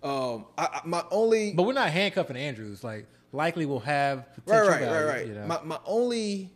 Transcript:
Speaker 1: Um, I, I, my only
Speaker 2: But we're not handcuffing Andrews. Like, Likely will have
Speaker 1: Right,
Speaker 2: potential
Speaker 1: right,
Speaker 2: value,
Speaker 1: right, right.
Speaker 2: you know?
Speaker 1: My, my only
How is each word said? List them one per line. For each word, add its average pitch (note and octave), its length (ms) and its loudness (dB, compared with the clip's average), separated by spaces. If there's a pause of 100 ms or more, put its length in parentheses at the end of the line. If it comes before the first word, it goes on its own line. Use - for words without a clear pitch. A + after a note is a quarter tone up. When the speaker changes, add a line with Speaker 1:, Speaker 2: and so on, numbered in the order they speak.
Speaker 1:
Um, B2+ 440 -2 (120)
I, D#3 60 0
I, D3+ 200 -4
my E3+ 280 -2
only A3 400 4
Speaker 2:
But E3+ 120 2
we're A#3+ 100 0
not A#3+ 160 2
handcuffing F3+ 460 0
Andrews. A2 460 -8
Like, A2 240 -8 (260)
Likely D#3+ 340 0
will C3+ 140 -2
have C#3+ 380 0
Speaker 1:
Right, - 160 -16 (100)
Speaker 2:
potential G#3+ 240 6
Speaker 1:
right, D#3 120 4
Speaker 2:
value, D#3 260 2
Speaker 1:
right, D3 100 0
right. A2 120 -4
Speaker 2:
you G#2+ 60 -8
know? G#2 120 -8
Speaker 1:
My, E3 160 -2
my D#3+ 240 -6
only G#3+ 680 0